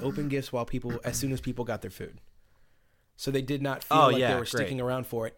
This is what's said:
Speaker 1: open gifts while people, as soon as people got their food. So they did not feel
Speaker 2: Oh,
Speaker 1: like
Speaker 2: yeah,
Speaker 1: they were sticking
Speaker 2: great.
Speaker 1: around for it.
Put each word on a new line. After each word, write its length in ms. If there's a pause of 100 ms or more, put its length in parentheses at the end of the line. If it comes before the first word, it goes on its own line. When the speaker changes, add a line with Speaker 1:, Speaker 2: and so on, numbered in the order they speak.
Speaker 1:
open 260
gifts 240
while 140
people, 380
as 120
soon 160
as 80
people 240
got 200
their 80
food. 280 (960)
So 140
they 140
did 180
not 220
feel 160
Speaker 2:
Oh, 80
Speaker 1:
like 100
Speaker 2:
yeah, 160
Speaker 1:
they 60
were 80
sticking 300
Speaker 2:
great. 100
Speaker 1:
around 180
for 220
it. 100